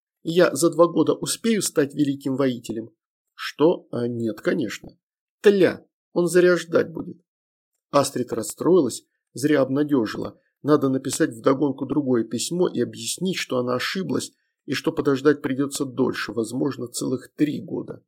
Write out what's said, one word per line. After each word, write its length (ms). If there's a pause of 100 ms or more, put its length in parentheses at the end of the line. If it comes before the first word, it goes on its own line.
(220)
«Я 320
за 160
два 160
года 260
успею 480
стать 340
великим 420
воителем?» 540 (440)
«Что? 560
А, 180
нет, 320
конечно». 560 (460)
«Тля, 420 (300)
он 140
зря 280
ждать 340
будет». 300 (720)
Астрид 420
расстроилась, 720 (300)
зря 260
обнадежила. 800 (220)
Надо 260
написать 420
вдогонку 540
другое 400
письмо 440
и 120
объяснить, 560
что 220
она 160
ошиблась 580 (320)
и 80
что 200
подождать 500
придется 420
дольше, 480
возможно, 540
целых 480
три 260
года. 480